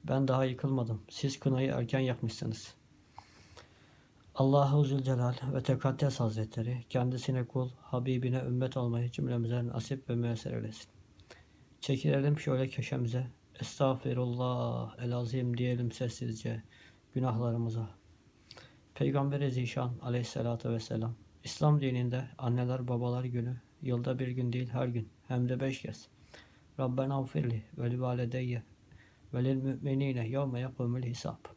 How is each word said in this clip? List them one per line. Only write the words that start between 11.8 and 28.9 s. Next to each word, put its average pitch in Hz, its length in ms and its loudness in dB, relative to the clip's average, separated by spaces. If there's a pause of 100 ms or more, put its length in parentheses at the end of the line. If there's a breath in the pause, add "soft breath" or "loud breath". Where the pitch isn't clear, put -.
Çekilelim 143 580 2
şöyle 131 300 0
köşemize. 123 580 -2 (340)
Estağfirullah 123 1400 0
el 120 180 -2
azim 123 400 0
diyelim 123 360 0
sessizce 117 720 -4 (520 loud breath)
günahlarımıza. 117 720 0 (1080 loud breath)
Peygamber-i 139 560 2
Zişan 123 420 0 (100)
aleyhissalatu 120 680 -2
vesselam. 113 440 -2 (300)
İslam 147 360 4
dininde 127 480 0 (100)
anneler 123 500 0
babalar 123 360 0
günü 120 360 -2 (220)
yılda 127 360 0
bir 127 100 -2
gün 123 240 0
değil 123 160 0
her 127 180 0
gün 120 220 -2 (200)
hem 123 200 2
de 127 120 0
beş 135 220 -2
kez. - 260 -10 (720 loud breath)
Rabbena 135 420 2
ufirli 127 420 0 (160)
ve 120 120 0
li 123 100 0
valideyye 123 640 0 (720 loud breath)